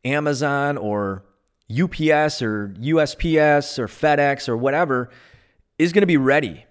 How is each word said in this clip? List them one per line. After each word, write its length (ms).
Amazon 720
or 480
U 220
P 200
S 320
or 380
U 220
S 140
P 220
S 400
or 100
FedEx 600
or 80
whatever 540
is 140
gonna 140
be 100
ready 560